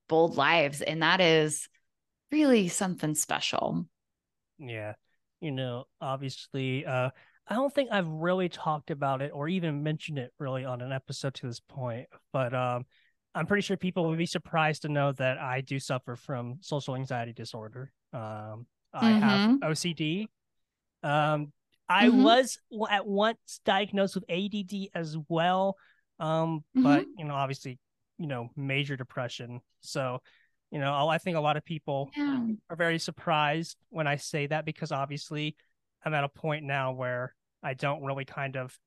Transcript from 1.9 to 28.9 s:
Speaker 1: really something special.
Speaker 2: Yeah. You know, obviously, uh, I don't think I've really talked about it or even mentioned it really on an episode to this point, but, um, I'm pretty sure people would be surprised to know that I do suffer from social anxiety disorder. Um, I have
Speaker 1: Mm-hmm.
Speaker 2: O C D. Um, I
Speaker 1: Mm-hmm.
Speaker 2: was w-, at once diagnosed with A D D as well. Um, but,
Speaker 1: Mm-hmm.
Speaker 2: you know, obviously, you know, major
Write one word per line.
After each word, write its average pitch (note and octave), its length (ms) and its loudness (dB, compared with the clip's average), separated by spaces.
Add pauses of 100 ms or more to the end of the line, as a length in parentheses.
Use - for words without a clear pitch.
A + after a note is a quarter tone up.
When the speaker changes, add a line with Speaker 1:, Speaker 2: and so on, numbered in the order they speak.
Speaker 1:
really C4 380 6
something E3+ 460 -2
special. - 720 -2 (720)
Speaker 2:
Yeah. A2 360 -8 (460)
You E3 120 -6
know, B2+ 320 -6 (160)
obviously, C3+ 840 -6
uh, B2+ 240 0 (360)
I - 80 -4
don't C4+ 200 0
think C4 180 0
I've F#3 160 0
really F3 400 0
talked D#3 420 -4
about C#3 320 -2
it D3 120 -6
or D3 140 -4
even E3 340 -2
mentioned D#3 360 -4
it B2 200 -8
really C3 260 -4
on B2+ 160 -6
an B2+ 120 -8
episode C3 420 -6
to - 120 -10
this A#2 140 -8
point, B2 460 -8 (260)
but, C3 220 0
um, B2 300 -2 (500)
I'm E3 120 -2
pretty G3+ 160 2
sure G3 140 -2
people F3+ 320 0
would D#3+ 100 0
be E3+ 80 0
surprised D#3 560 -2
to D#3 60 -4
know C#3+ 240 2
that C3 260 -2
I C3+ 220 -4
do C3+ 180 -4
suffer C3 380 -6
from B2 440 -8
social C#3 340 -4
anxiety B2+ 380 -6
disorder. A2+ 600 -12 (200)
Um, A2 540 -10 (280)
I A3 160 4
have G#3 300 6
Speaker 1:
Mm-hmm. A#3+ 240 4
Speaker 2:
O D#3 80 0
C E3 220 -2
D. E3+ 340 -2 (760)
Um, D3 480 2 (380)
I G3+ 200 8
Speaker 1:
Mm-hmm. B3+ 140 8
Speaker 2:
was A#3+ 360 6 (120)
w-, G#3+ 200 -2
at G3+ 160 0
once G#3 580 0
diagnosed G3 500 2
with F#3 140 -4
A F#3+ 200 -2
D G#3 160 -4
D F#3+ 300 -8
as D#3+ 220 -4 (120)
well. F#3 480 2 (440)
Um, D#3+ 420 0 (120)
but, C4+ 260 6
Speaker 1:
Mm-hmm. - 180 -4
Speaker 2:
you D#3+ 60 -8
know, D3 100 -4
obviously, C3+ 440 -4 (400)
you E3+ 80 -6
know, A#2+ 280 -6
major C#3 440 -2